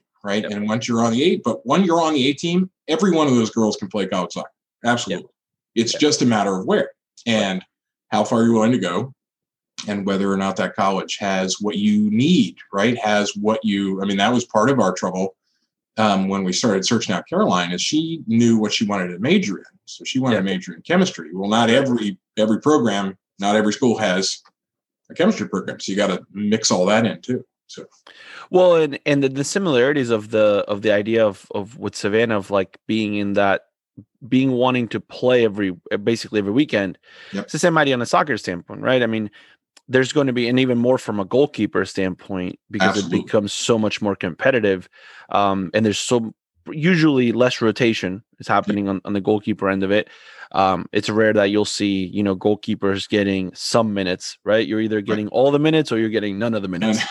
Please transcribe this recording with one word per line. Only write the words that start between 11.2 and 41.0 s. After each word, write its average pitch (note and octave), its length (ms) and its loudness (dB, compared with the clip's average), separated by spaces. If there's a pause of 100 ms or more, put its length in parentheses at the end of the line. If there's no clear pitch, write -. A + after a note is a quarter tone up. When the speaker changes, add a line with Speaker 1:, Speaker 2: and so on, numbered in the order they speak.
Speaker 1:
what G#2 160 -4
you G#2 340 2
need, B2 460 2 (160)
right? A2 260 0
Has G#2 380 0
what G#2+ 280 -2
you, G2 360 -2
I G2 60 -4
mean, G2+ 120 -2
that G#2 140 2
was A#2+ 120 2
part A2 260 2
of B2+ 100 2
our F#2 120 2
trouble, F#2 420 -4 (640)
um, G2 300 2
when G2 160 -2
we F#2 80 -2
started G2 340 0
searching A2 280 0
out E2+ 140 -4
Caroline, F#2+ 440 0
is F2+ 100 -4
she D#3+ 440 -2
knew A2+ 300 4
what G#2+ 160 0
she A2+ 140 -2
wanted G2 220 -2
to F2 100 -10
major A#2+ 400 0
in. - 60 -20 (200)
So - 200 -18
she - 140 -4
wanted B2+ 180 0
to F#2+ 40 0
Speaker 2:
Yeah. F#2+ 140 -2
Speaker 1:
major F#2 180 -8
in E2 100 -20
chemistry. A#2 520 -2
Well, G2 160 -4
not A2+ 180 2
Speaker 2:
Right. A#2+ 80 4
Speaker 1:
every, A#2+ 420 0 (180)
every G#2+ 240 0
program, G2+ 580 0 (200)
not G#2 180 2
every G#2 160 2
school A#2 260 0
has F#2+ 420 -2 (720)
a - 40 -20
chemistry E3 340 0
program. - 320 -6
So - 120 -8
you F#2+ 40 -6
gotta F#2+ 360 0
mix G#2 380 0
all F#2 160 2
that A2 180 4
in F#2+ 160 -4
too. B2 240 -6 (220)
So. - 200 -20 (640)
Speaker 2:
Well, F3+ 260 6
and, D3+ 280 0
and C#3+ 200 2
the, C3+ 40 4
the C3+ 160 -4
similarities C#3 680 2
of G#2+ 200 -2
the, G#2+ 380 4
of G#2 140 -4
the G#2+ 100 2
idea A2 340 2
of, G2 280 -4
of G#2 240 -10
with G2 180 -8
Savannah, A2+ 400 0
of, G2 140 -6
like, G2 360 0
being A2 280 -2
in G2+ 180 -2
that, G2 340 2 (600)
being C3 260 2
wanting B2 360 0
to G#2+ 120 -6
play B2 440 2
every, G2 300 0 (300)
basically A2 340 -2
every G2+ 140 0
weekend. G#2+ 460 0 (340)
Speaker 1:
Yep. G2 120 -6
Speaker 2:
It's - 80 -20
the D#3 60 -6
same E3 200 2
idea C#3 160 2
on A#2+ 80 -2
a A2+ 40 -6
soccer D3+ 320 0
standpoint, G2 440 -10
right? B2+ 200 2
I A#2 40 0
mean, A2 240 -4 (580)
there's C3 240 2
going C#3+ 160 2
to B2+ 40 0
be, A#2+ 160 0
and B2+ 120 2
even B2+ 180 2
more B2 200 4
from G#2+ 200 -6